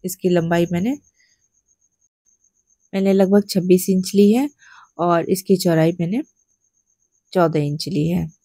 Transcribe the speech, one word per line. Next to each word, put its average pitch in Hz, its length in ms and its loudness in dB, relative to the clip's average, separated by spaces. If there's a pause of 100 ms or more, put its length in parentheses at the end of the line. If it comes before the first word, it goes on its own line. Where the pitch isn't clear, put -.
इसकी 185 260 -6
लंबाई 170 420 0
मैंने, 214 260 -4 (2000)
मैंने 196 200 0
लगभग 196 360 2
छब्बीस 180 400 0
इंच 185 260 -2
ली 202 160 6
है 269 180 0 (500)
और 170 300 0
इसकी 185 280 0
चौड़ाई 165 420 2
मैंने 185 220 -2 (1120)
चौदह 165 280 2
इंच 147 280 -6
ली 156 200 -2
है। 170 180 -4 (180)